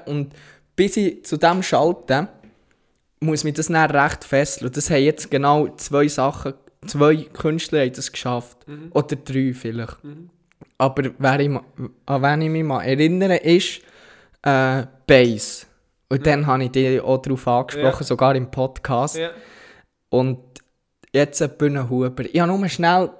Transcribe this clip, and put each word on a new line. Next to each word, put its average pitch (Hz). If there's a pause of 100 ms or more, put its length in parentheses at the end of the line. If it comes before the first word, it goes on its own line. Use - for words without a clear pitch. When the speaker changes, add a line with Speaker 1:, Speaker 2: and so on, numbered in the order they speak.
Speaker 1:
Und 143 (420)
bis 196
ich 202
zu 156
dem 175
schalte, 156 (920)
muss 156
mich 151
das 156
dann 160
recht 143
fesseln. 139
Und 127
das 143
haben 143
jetzt 151
genau 143 (100)
zwei 147
Sachen, 139 (340)
zwei 147
Künstler 156
haben 127
das -
geschafft. -
Speaker 2:
Mhm. 151
Speaker 1:
Oder 151
drei 131
vielleicht. 113
Speaker 2:
Mhm. 156 (480)
Speaker 1:
Aber 135 (140)
wer 135
ich 143
ma-, 135 (420)
an 135
wen 147
ich 160
mich 160
mal 135
erinnere, 165
ist, 170 (640)
äh, 131 (220)
Bass. 120 (420)
Und 131
Speaker 2:
Mhm. -
Speaker 1:
dann 147
habe 131
ich 127
dich 131
auch 131
darauf 131
angesprochen, 131
Speaker 2:
Ja. -
Speaker 1:
sogar 131
im 127
Podcast. 131
Speaker 2:
Ja. 165 (840)
Speaker 1:
Und 127 (760)
jetzt, 143
äh, 151
Bühnenhuber. 127
Ich -
habe 175
nur 196
schnell 170